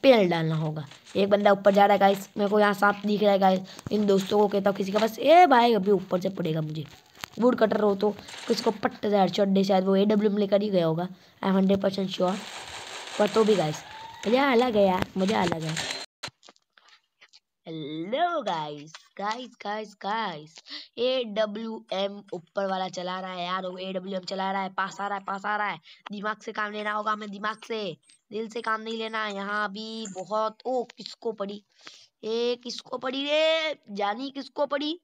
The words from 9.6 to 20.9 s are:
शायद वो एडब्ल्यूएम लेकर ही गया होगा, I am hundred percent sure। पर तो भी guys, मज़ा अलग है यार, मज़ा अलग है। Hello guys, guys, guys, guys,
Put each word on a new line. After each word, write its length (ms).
शायद 200
वो 120
एडब्ल्यूएम 420
लेकर 240
ही 80
गया 160
होगा, 200
I 60
am 60
hundred 260
percent 300
sure। 260
पर 100
तो 160
भी 120
guys, 200
मज़ा 260
अलग 240
है 100
यार, 200
मज़ा 240
अलग 200
है। 120
Hello 760
guys, 500
guys, 320
guys, 380
guys, 520